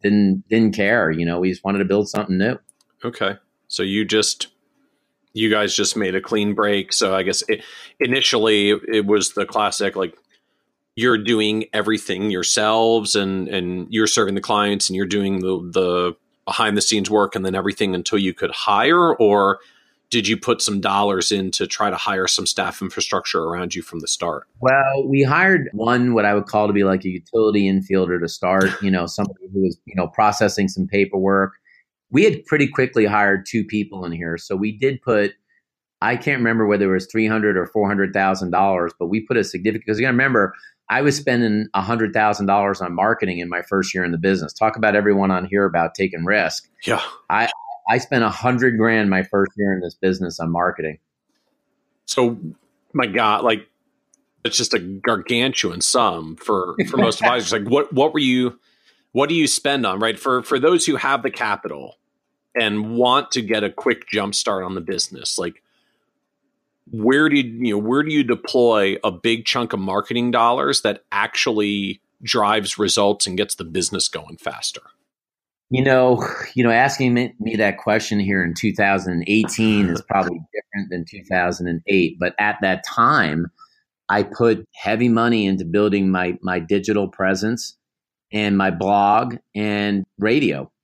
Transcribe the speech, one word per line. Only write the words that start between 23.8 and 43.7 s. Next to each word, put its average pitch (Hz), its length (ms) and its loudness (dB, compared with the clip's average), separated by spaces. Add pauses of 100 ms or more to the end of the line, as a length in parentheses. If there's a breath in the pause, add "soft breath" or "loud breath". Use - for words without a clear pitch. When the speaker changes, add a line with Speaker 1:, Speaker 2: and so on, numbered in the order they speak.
Speaker 2:
from 85 180 -12
the 78 100 -10
start? 82 360 -4 (140)
Speaker 1:
Well, 135 480 2
we 139 160 4
hired 160 480 2
one, 120 420 2
what 110 120 4
I 101 80 4
would 101 140 0
call 107 200 2
to 104 60 2
be, 101 100 4
like, 95 220 2
a 95 40 -4
utility 101 640 2
infielder 95 480 0
to 82 80 -4
start, 95 420 2 (120)
you 101 100 0
know, 90 140 0
somebody 95 480 -6
who 98 80 0
was, 92 240 0
you - 100 -12
know, 90 120 -2
processing 107 600 2
some 95 180 -2
paperwork. 98 680 0 (580 soft breath)
We 151 140 4
had 160 200 2
pretty 143 220 2
quickly 127 380 0
hired 101 420 2
two 110 160 -2
people 98 400 -6
in 87 80 -8
here. 82 260 -6
So 95 200 -8
we 107 200 -4
did 131 240 -2
put, 104 320 0 (680)
I 123 160 0
can't 139 220 -2
remember 113 280 2
whether 101 220 2
it 95 40 2
was 92 160 -2
three 110 180 0
hundred 107 280 2
or 87 120 0
four 104 200 0
hundred 98 260 0
thousand 95 380 0
dollars, 90 480 0
but 87 80 -2
we 107 140 -2
put 117 160 -2
a 101 80 2
significant, 104 400 -4
'cause 107 140 -2
you 117 60 0
gotta 131 80 0
remember, 120 420 2 (360 loud breath)
I 127 120 0
was 143 120 2
spending 120 600 0
a 98 80 0
hundred 110 300 -2
thousand 107 340 2
dollars 98 340 2
on 87 140 -6
marketing 95 420 0
in 87 100 -6
my 87 140 -4
first 95 320 -2